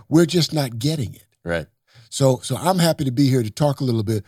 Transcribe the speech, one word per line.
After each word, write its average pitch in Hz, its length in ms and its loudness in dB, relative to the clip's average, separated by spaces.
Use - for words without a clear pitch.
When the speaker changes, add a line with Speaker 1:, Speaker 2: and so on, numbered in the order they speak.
Speaker 1:
we're 160 160 4
just 156 300 0
not 127 240 -4
getting 143 360 -4
it." - 120 -20
Speaker 2:
Right. 85 220 -4
Speaker 1:
So, 131 320 2
so 123 140 -6
I'm 180 220 0
happy 160 260 2
to 135 60 -2
be 135 180 2
here 127 140 2
to 107 80 -6
talk 143 300 0
a 143 40 -4
little 113 200 -2
bit 107 240 -4